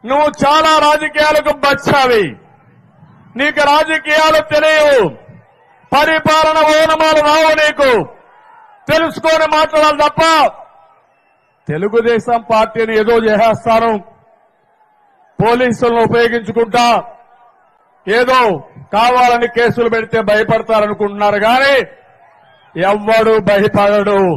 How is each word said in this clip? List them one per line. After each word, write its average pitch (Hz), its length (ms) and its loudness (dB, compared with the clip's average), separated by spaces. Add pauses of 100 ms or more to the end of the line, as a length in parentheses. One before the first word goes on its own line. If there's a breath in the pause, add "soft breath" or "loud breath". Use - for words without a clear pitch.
నువ్వు 285 260 0 (140)
చాలా 311 280 2 (140)
రాజకీయాలకు 302 640 0 (120)
బచ్చావి, 269 600 0 (1160)
నీకు 294 220 -2 (100)
రాజకీయాలు 311 680 0 (120)
తెలియవు, 302 480 2 (920)
పరిపాలన 311 680 0 (160)
ఓనమాలు 311 540 2
రావు 311 220 2 (100)
నీకు, 294 280 0 (1000)
తెలుసుకొని 320 680 0
మాట్లాడాలి 302 480 0
తప్ప 294 180 0 (1500)
తెలుగుదేశం 226 720 -2 (120)
పార్టీని 226 500 -2
ఏదో 226 140 0 (100)
చేసేస్తాను, 220 680 0 (1500)
పోలీసులను 233 680 0
ఉపయోగించుకుంటా, 226 800 0 (1200)
ఏదో 247 320 0 (560)
కావాలని 240 520 2 (100)
కేసులు 233 360 0
పెడితే 220 260 -2 (100)
భయపడతారనుకుంటున్నారు 208 1160 0
కానీ 269 300 2 (1000)
ఎవ్వడు 208 580 0 (160)
భయపడడు. 202 680 2 (180)